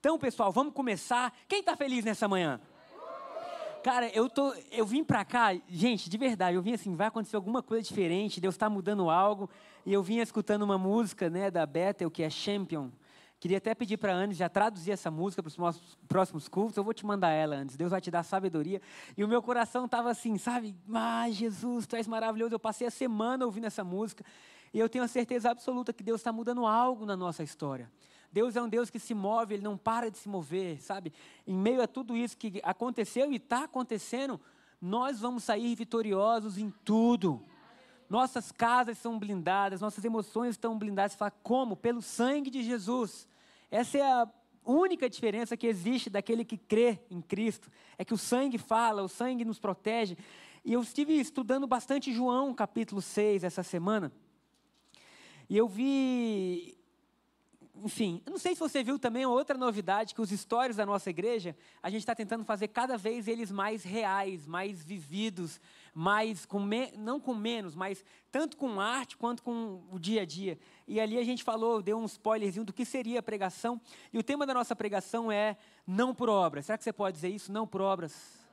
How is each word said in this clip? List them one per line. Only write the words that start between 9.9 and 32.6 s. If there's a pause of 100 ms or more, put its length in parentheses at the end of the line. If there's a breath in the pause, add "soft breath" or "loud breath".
eu
vim
escutando
uma
música,
né,
da
Bethel,
que
é
Champion. (480 loud breath)
Queria
até
pedir
pra
Anne
já
traduzir
essa
música
pros
nossos (100)
próximos
cultos,
eu
vou
te
mandar
ela
antes,
Deus
vai
te
dar
sabedoria, (380 loud breath)
e
o
meu
coração
tava
assim,
sabe, (160)
"Ah,
Jesus,
tu
és
maravilhoso",
eu
passei
a
semana
ouvindo
essa
música, (480 loud breath)
e
eu
tenho
a
certeza
absoluta
que
Deus
tá
mudando
algo
na
nossa
história. (400 soft breath)
Deus
é
um
Deus
que
se
move,
Ele
não
para
de
se
mover,
sabe? (340 loud breath)
Em
meio
a
tudo
isso
que